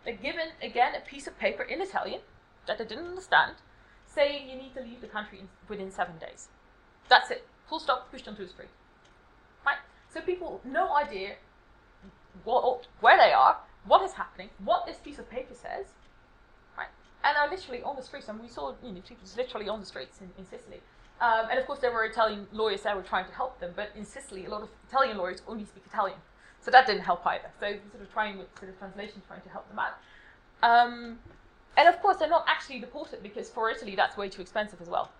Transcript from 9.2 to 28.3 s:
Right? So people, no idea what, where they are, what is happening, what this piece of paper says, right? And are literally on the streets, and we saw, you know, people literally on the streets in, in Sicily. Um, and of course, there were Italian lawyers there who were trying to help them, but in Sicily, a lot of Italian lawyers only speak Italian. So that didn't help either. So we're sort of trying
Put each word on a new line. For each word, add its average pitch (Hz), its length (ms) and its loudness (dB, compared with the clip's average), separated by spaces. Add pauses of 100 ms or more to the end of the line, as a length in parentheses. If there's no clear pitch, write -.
Right? - 120 2 (300)
So 320 120 -10
people, 349 440 -4
no 285 300 0
idea 208 380 -2 (1120)
what, - 420 2 (140)
where 277 180 10
they 214 140 10
are, 131 240 6 (280)
what 302 180 8
is 392 100 -4
happening, 196 360 -12 (140)
what 339 240 0
this 339 120 -12
piece - 200 -18
of - 100 -16
paper - 260 -10
says, - 320 -10 (920)
right? - 80 -8 (380)
And 294 120 4
are 294 140 2
literally 277 320 -10
on 285 140 -6
the 262 60 -12
streets, - 260 -16
and 220 100 -10
we 233 80 -16
saw, 269 280 -10 (100)
you 240 80 -12
know, 180 80 -14
people - 260 -20 (100)
literally 233 320 -6
on 214 120 -6
the 180 60 -14
streets - 340 -16
in, 185 180 -18
in 190 80 -16
Sicily. - 340 -20 (400)
Um, 226 300 2
and 254 80 0
of 262 80 -4
course, 285 120 -8
there 240 140 0
were 226 120 0
Italian 220 480 0
lawyers 214 300 -2
there 208 100 -2
who 202 60 -2
were 185 60 -10
trying 185 220 -2
to - 60 -18
help - 260 -6
them, 175 160 -10
but 202 220 -8
in 208 80 -12
Sicily, 190 420 -16
a - 40 -10
lot 107 120 -8
of - 60 -16 (200)
Italian 247 280 2
lawyers 185 320 -6
only 214 160 -10
speak - 220 -20
Italian. 202 320 -4 (420)
So - 100 -6
that 254 160 10
didn't 196 160 0
help 180 240 0
either. 180 320 -2
So 208 80 -6
we're 202 240 -8
sort 208 120 -20
of 196 100 -20
trying 208 260 -4